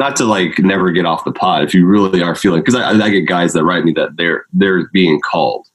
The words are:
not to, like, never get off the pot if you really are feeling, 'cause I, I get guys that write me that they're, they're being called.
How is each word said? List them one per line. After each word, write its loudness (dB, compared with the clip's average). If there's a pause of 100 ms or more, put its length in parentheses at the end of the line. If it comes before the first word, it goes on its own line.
not -2
to, 0
like, -2
never 2
get 0
off -2
the -6
pot 0
if -4
you 4
really 2
are -2
feeling, 0
'cause 0
I, -2
I 2
get 0
guys 0
that 0
write 0
me 2
that -4
they're, -2
they're 0
being 2
called. -4